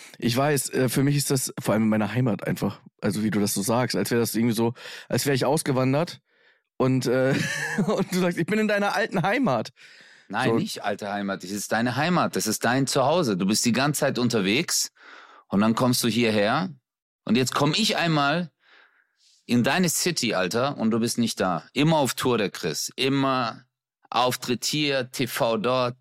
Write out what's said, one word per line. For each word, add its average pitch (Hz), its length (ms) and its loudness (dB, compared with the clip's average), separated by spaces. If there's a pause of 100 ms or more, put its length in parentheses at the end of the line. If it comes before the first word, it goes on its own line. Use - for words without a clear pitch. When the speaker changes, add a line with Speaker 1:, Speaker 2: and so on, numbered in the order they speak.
(180)
Speaker 1:
Ich 123 200 0
weiß, 143 320 2
äh, 131 200 0
für 139 140 2
mich 143 140 4
ist 143 140 -2
das - 280 0
vor 131 140 0
allem 110 100 4
in 107 60 4
meiner 107 240 0
Heimat 113 340 0
einfach, - 320 -2 (220)
also 104 220 -2
wie 107 80 0
du 104 80 0
das 101 140 0
so 101 80 -2
sagst, 120 340 0
als - 160 0
wär 117 80 2
das 113 160 0
irgendwie 117 200 2
so, 117 180 0 (360)
als 120 160 -2
wär 139 80 2
ich 127 120 0
ausgewandert 135 760 0 (560)
und, 131 300 2
äh, 131 260 2 (280)
<laughs> - 260 -2
und 190 260 -2
du 185 60 0
sagst, 175 180 0
„Ich 170 80 0
bin 214 140 0
in 214 80 2
deiner 202 280 0
alten 196 280 -2
Heimat.“ 190 480 0 (580)
Speaker 2:
Nein, 117 220 0
Speaker 1:
So. 113 60 2
Speaker 2:
nicht - 260 -4
alte 101 280 -4
Heimat, 98 320 -4
das 90 80 -10
ist 101 200 -6
deine 117 240 0
Heimat, 147 400 0
das - 120 -2
ist 104 180 -2
dein 131 220 2
Zuhause. 143 480 2
Du 90 100 -2
bist 104 200 2
die 117 80 2
ganze 139 280 0
Zeit 135 180 0
unterwegs 120 720 0 (560)
und 98 140 0
dann 110 140 4
kommst 123 280 2
du 120 40 0
hierher 113 600 2 (560)
und 110 100 2
jetzt 127 200 0
komm 147 200 2
ich 196 220 0
einmal 156 540 0 (920)
in 120 200 2
deine 170 240 2
City, 127 460 -2
Alter, 107 420 0
und 110 140 0
du 113 100 2
bist 117 160 -2
nicht 113 240 -2
da. 87 320 -2
Immer 156 240 2
auf 135 160 0
Tour, 123 240 0
der 101 120 0
Chris. - 460 -6
Immer 131 720 -2 (440)
Auftritt 123 540 -2
hier, 139 480 -2
T 123 160 -4
V 117 300 0
dort, 123 440 0